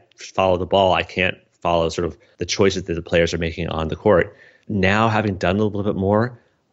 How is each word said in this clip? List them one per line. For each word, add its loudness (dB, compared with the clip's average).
follow 0
the -4
ball. 4
I 2
can't -2
follow 0
sort -4
of -8
the -8
choices 0
that -6
the -6
players 0
are -2
making -4
on -4
the -6
court. 2
Now, 2
having 0
done 0
a 0
little -4
bit -4
more, 0